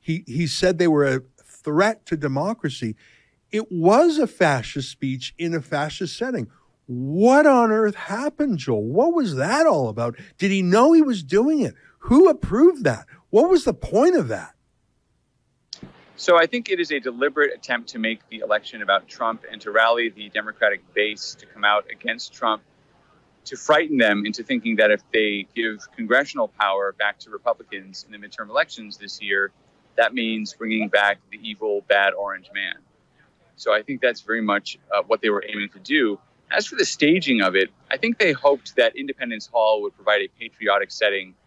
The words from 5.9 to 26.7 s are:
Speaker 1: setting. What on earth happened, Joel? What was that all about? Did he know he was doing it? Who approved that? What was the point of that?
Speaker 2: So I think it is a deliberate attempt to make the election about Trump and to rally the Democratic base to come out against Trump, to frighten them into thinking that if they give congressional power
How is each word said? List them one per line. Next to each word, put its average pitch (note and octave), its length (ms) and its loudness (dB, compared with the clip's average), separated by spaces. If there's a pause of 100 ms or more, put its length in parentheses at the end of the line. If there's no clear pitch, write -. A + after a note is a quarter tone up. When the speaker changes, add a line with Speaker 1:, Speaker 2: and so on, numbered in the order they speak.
Speaker 1:
setting. A#3 320 -6 (360)
What F3+ 600 4
on A#3+ 240 6
earth G#3+ 240 2
happened, B3+ 640 -4
Joel? A#2 240 -2
What G#3 320 2
was A#3 220 0
that A3 300 2
all D#3 220 2
about? A#2 280 -4 (220)
Did F#3+ 120 0
he G3 120 2
know A3 300 6
he E4 100 8
was A#3+ 200 0
doing A#3 380 0
it? E3 140 -4 (260)
Who D#4+ 280 6
approved C#4+ 540 4
that? B2 240 -2 (240)
What B3 180 6
was F4+ 160 4
the G#3+ 100 0
point D#4+ 420 2
of G3 120 0
that? - 260 -8 (1600)
Speaker 2:
So F3 220 4
I E3 80 4
think A#3 240 -6
it F#3 100 -2
is D#3+ 120 -4
a C#3+ 60 -4
deliberate C3+ 560 -2
attempt A#2+ 360 -8
to B2 80 -12
make A2+ 320 -6
the A2 80 -16
election G#2+ 440 -4
about G2 240 0
Trump A2+ 440 -6
and G#2+ 100 -18
to G#2+ 100 -12
rally A2+ 380 2
the G#2 220 -14
Democratic G#2+ 500 -2 (140)
base G#2+ 460 -4
to - 60 -20
come G#2+ 160 -14
out G#2 280 0
against A#2 420 -10
Trump, A2 300 -4 (840)
to C3+ 120 -14
frighten D#3 420 0
them G#2 260 2
into G#2+ 180 -8
thinking A#2 340 -4
that G#2+ 140 4
if G#2 120 0 (100)
they G#2 420 -2
give A2+ 400 -8
congressional A#2+ 540 -2
power G2 500 -4